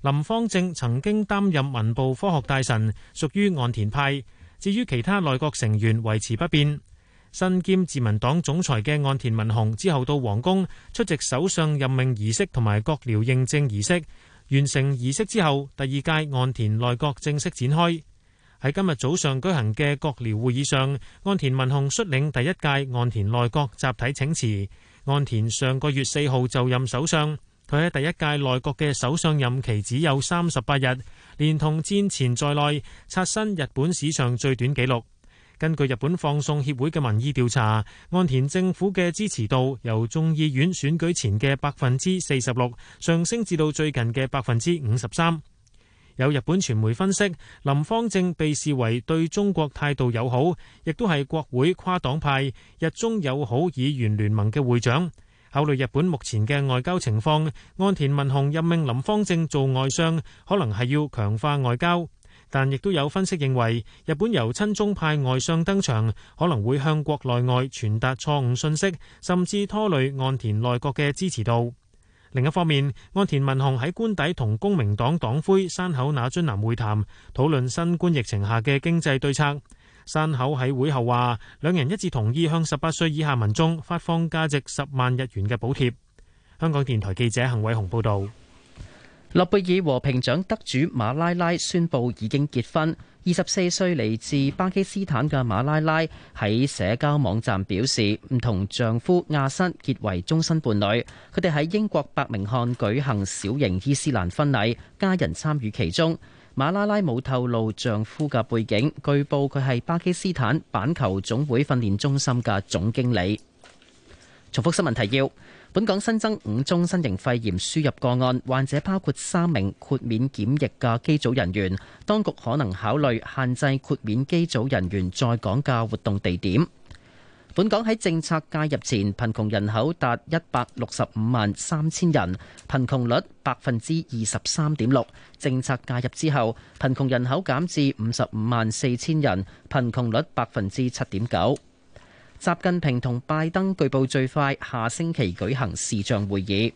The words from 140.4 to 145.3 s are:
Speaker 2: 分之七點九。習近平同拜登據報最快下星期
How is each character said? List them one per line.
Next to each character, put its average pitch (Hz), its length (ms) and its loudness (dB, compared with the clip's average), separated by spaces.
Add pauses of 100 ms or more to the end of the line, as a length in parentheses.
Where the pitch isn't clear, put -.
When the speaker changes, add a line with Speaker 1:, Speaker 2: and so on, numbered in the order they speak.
Speaker 2:
分 98 220 -4
之 123 220 -2
七 - 220 -6
點 104 160 -4
九。 104 280 2 (840)
習 175 220 0
近 180 160 2
平 127 220 0
同 123 240 -2
拜 156 240 -2
登 190 260 -2
據 139 140 2
報 135 180 2
最 131 180 0
快 139 360 0
下 117 260 -4
星 165 260 -4
期 98 200 0